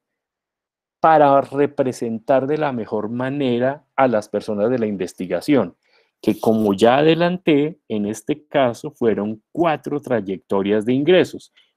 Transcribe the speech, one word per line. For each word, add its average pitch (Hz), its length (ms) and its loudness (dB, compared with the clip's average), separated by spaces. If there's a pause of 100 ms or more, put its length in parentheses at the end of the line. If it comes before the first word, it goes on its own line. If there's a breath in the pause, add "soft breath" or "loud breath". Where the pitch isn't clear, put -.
(1000)
para 147 400 6
representar 131 1080 -2
de 151 120 -2
la 147 140 -2
mejor 107 380 -6
manera 131 760 -2 (100)
a 135 140 4
las 107 200 -2
personas 104 420 -2
de 127 80 0
la 113 80 -2
investigación, 92 880 -2 (440)
que - 200 -2
como 110 340 2
ya 113 240 4
adelanté, 160 800 0 (100)
en 104 180 -4
este 110 400 -8
caso 135 440 -2
fueron 107 520 -2 (100)
cuatro 147 480 -2
trayectorias 101 840 -2
de 123 100 0
ingresos. 147 580 0 (240)